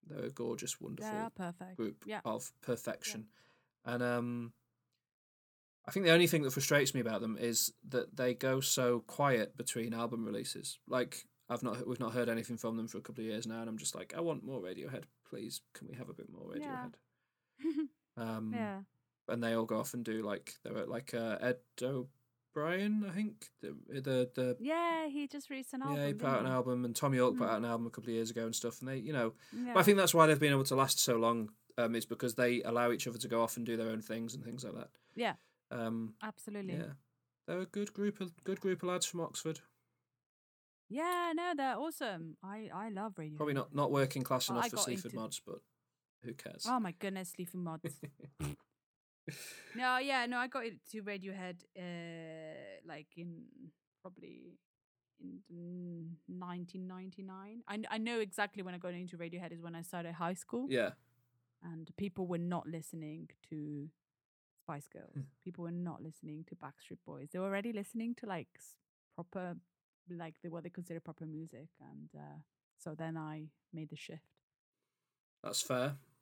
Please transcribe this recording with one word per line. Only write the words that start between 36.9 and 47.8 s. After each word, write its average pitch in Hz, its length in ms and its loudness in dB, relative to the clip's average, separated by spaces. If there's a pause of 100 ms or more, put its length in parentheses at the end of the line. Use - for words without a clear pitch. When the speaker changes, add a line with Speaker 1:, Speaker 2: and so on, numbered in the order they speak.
Speaker 1:
They're 175 140 -2
a 185 60 -2
good 202 280 -4
group 202 260 0
of, 180 120 -4 (120)
good 190 160 -2
group 185 220 2
of 180 80 0
lads 180 160 2
from 170 140 -4
Oxford. 160 400 -4 (1300)
Speaker 2:
Yeah, 339 460 0
no, 349 220 0
they're 269 220 2
awesome. 214 640 -4
I, 202 300 -8
I 214 180 -4
love 202 240 -4
Radiohead. 151 220 -6
Speaker 1:
Probably 151 180 2
not, 139 200 -2
not 143 160 4
working 135 320 4
class 127 280 2
Speaker 2:
Well, 120 80 2
Speaker 1:
enough - 80 4
Speaker 2:
I - 20 0
Speaker 1:
for 123 80 -2
Speaker 2:
got - 80 2
Speaker 1:
Sleaford 123 280 -2
Speaker 2:
into - 40 -6
Speaker 1:
Mods, 110 280 -6
but 95 160 -10 (640)
who 123 120 -8
cares? - 340 -8
Speaker 2:
Oh 254 100 2
my 190 140 -2
goodness, 190 380 -4
Sleaford 180 300 -8
Mods. 165 380 -6 (420)